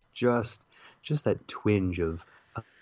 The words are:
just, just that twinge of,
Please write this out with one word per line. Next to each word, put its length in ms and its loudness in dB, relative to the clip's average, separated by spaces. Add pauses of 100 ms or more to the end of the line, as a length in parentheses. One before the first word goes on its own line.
(140)
just, 500 0 (380)
just 240 -2
that 220 0
twinge 520 2
of, 240 -2 (580)